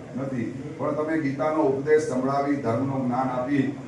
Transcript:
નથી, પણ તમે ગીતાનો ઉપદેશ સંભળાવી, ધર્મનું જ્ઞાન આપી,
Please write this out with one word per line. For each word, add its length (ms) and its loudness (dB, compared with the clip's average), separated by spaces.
નથી, 640 -4
પણ 160 -2
તમે 260 0
ગીતાનો 420 0
ઉપદેશ 400 4
સંભળાવી, 540 0
ધર્મનું 500 0
જ્ઞાન 220 0
આપી, 600 0